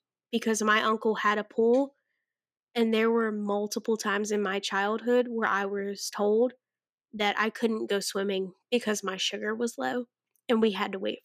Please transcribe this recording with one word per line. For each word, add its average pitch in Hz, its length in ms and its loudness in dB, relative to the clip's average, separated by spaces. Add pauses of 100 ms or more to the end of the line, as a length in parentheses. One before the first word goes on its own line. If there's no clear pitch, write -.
(300)
because 226 300 0
my 214 220 4
uncle 220 320 0
had 208 240 0
a 208 60 -2
pool, 240 500 2 (800)
and 226 180 2
there 226 180 4
were 226 220 0
multiple 208 640 -2
times 208 340 -2
in 208 120 0
my 196 160 -2
childhood 226 720 0
where 226 180 0
I 196 160 0
was 202 500 -6
told 214 380 4 (640)
that 208 240 0
I 214 100 2
couldn't 226 400 -2
go 202 120 0
swimming 196 520 -4 (180)
because 214 320 0
my 190 140 -6
sugar 208 380 -4
was 233 240 -4
low, 247 280 -4 (400)
and 226 140 4
we 220 120 4
had 202 200 -4
to 196 60 -6
wait 208 260 -6